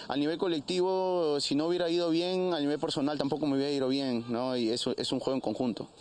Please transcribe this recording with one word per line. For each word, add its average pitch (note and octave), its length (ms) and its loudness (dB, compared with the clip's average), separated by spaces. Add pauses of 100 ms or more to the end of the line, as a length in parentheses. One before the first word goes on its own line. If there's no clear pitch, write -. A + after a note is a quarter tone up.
a - 80 -4
nivel D3 220 0
colectivo, F3+ 1040 0
si C3+ 160 -2
no D3+ 120 2
hubiera F3 220 0
ido E3+ 220 2
bien, F3+ 420 0
a D#3+ 60 0
nivel D3 200 0
personal D3+ 380 -2
tampoco C#3+ 300 0
me C#3 80 2
hubiera C#3 160 2
ido C3+ 160 2
bien, C3 420 0
¿no? B2 260 0
Y A#2 140 2
eso A#2+ 280 0
es B2+ 140 -4
un C3+ 80 0
juego - 160 0
en C3 60 -2
conjunto. A2+ 460 -2 (140)